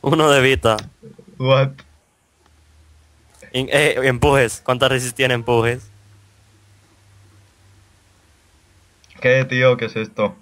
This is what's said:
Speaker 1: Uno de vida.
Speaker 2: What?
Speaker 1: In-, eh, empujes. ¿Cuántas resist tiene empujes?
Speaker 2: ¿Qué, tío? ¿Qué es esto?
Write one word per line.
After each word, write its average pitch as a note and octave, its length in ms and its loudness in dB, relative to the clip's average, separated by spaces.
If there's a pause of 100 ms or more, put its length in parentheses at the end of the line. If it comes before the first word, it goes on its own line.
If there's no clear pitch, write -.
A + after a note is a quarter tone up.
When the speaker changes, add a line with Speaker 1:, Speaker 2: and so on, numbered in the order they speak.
Speaker 1:
Uno D#3 280 2
de C#3 100 4
vida. B2+ 360 2 (600)
Speaker 2:
What? C3+ 320 0 (1800)
Speaker 1:
In-, C3 180 -6
eh, D3 240 0 (100)
empujes. C3+ 600 0
¿Cuántas B2+ 260 0
resist B2+ 260 -4
tiene B2+ 180 0
empujes? A#2 540 -2 (3250)
Speaker 2:
¿Qué, C3 240 2
tío? B2+ 320 2
¿Qué A2+ 100 -6
es G#2+ 100 -10
esto? G#2+ 460 -6